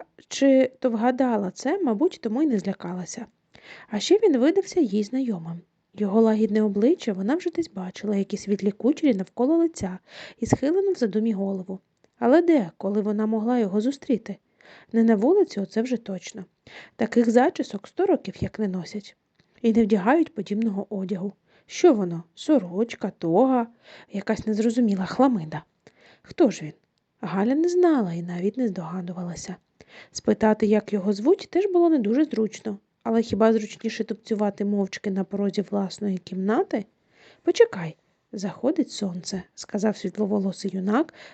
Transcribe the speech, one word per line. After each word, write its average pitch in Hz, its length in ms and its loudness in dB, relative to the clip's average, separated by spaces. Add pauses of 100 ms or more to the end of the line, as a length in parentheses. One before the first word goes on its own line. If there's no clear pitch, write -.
(280)
чи 262 520 4
то 262 100 0
вгадала 226 600 0
це, 330 320 -4
мабуть, 277 380 0
тому 240 220 -2
й - 20 2
не 233 140 0
злякалася. 180 680 -8 (640)
А 208 100 -4
ще 392 240 4
він 320 140 4
видався 330 420 2
їй 208 240 2
знайомим. 190 580 -6 (360)
Його 208 240 2
лагідне 214 400 2
обличчя 214 520 0
вона 196 220 -2
вже 359 140 -4
десь 330 200 -4
бачила, 196 460 -6
як 196 180 -2
і 202 40 -4
світлі 196 340 -2
кучері 269 420 2
навколо 240 440 0
лиця, 214 420 -2 (400)
і 226 60 -4
схилену 381 460 0
в 359 40 -2
задумі 214 380 -2
голову. 190 460 -6 (400)
Але 254 220 4
де, 294 360 2
коли 202 240 -2
вона 214 240 -2
могла 220 340 0
його 208 220 0
зустріти? 240 560 -4 (560)
Не 226 100 4
на 226 120 6
вулиці, 294 440 2
оце 196 220 -2
вже 254 160 -2
точно. 190 480 -12 (500)
Таких 233 340 2
зачісок 247 580 0
сто - 180 -2
років 294 340 0
як - 200 -6
не 214 80 -2
носять. 185 480 -8 (460)
І 226 120 2
не 226 100 4
вдягають 226 500 2
подібного 202 560 -4
одягу. 190 440 -6 (320)
Що - 280 4
воно? 175 300 -2 (120)
Сорочка, 208 840 -2
тога, 233 500 2 (440)
якась 208 360 -4
незрозуміла 220 580 0
хламида. 175 580 0 (580)
Хто 262 300 2
ж 160 140 -10
він? 151 80 -12 (480)
Галя 196 340 0
не 330 140 2
знала 320 440 2
і 170 80 -6
навіть 175 360 -4
не 254 100 0
здогадувалася. 175 880 -8 (560)
Спитати, 214 540 0
як 208 280 0
його 202 200 -2
звуть, 254 360 0
теж 370 160 0
було 349 240 4
не 320 80 4
дуже 240 280 2
зручно. 220 520 -4 (280)
Але 226 160 2
хіба 220 320 6
зручніше 220 500 -4
тупцювати 208 640 -4
мовчки 202 460 -2
на 190 120 -2
порозі 202 380 -2
власної 196 560 -4
кімнати? 208 680 -2 (580)
«Почекай, 208 520 2 (360)
заходить 233 600 -2
сонце», — 185 520 -8 (120)
сказав 208 420 -4
світловолосий 196 760 -4
юнак, 208 400 -2 (200)